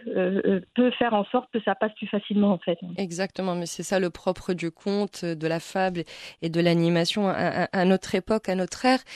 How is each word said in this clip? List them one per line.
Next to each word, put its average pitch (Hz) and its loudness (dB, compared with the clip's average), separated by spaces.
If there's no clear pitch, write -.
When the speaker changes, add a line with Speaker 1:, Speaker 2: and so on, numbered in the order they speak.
Speaker 1:
euh, 190 0
euh, 196 2
peut 247 4
faire 240 0
en 208 2
sorte - -2
que 226 -2
ça 196 0
passe 214 -2
plus - -10
facilement, 202 2
en 185 2
fait. 170 -4
Speaker 2:
Exactement, 185 -4
mais 175 -4
c'est - -8
ça 190 0
le 185 0
propre - -4
du 165 -6
conte, 202 -4
de 160 -4
la 165 0
fable 185 -2
et 165 -2
de 165 0
l'animation 170 4
à, 185 2
à, 175 0
à 175 4
notre 190 2
époque, 214 -2
à 185 0
notre 185 -4
ère. 254 4